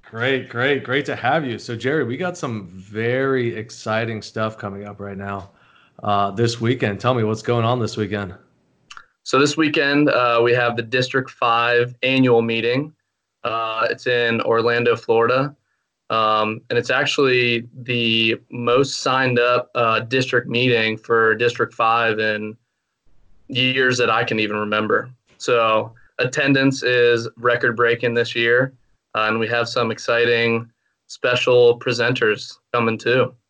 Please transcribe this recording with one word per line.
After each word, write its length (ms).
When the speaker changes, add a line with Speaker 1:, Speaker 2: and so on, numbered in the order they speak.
Speaker 1:
Great, 380
great, 360
great 200
to 100
have 300
you. 140
So, 180
Jerry, 260
we 140
got 220
some 300
very 840
exciting 680
stuff 340
coming 300
up 140
right 180
now, 320
uh, 280
this 320
weekend. 360
Tell 140
me 120
what's 180
going 240
on 120
this 200
weekend. 360
Speaker 2:
So 140
this 200
weekend, 500
uh, 340
we 120
have 220
the 60
District 460
Five 720
annual 380
meeting. 540
Uh, 460
it's 160
in 340
Orlando, 560
Florida. 580
Um, 640
and 80
it's 100
actually 840
the 680
most 520
signed 360
up, 360
uh, 260
district 480
meeting 480
for 380
District 400
Five 440
in 380
years 500
that 100
I 160
can 160
even 160
remember. 540
So 560
attendance 640
is 540
record 400
breaking 380
this 200
year. 380
Uh, 80
and 180
we 80
have 180
some 240
exciting 800
special 720
presenters 800
coming 240
too. 360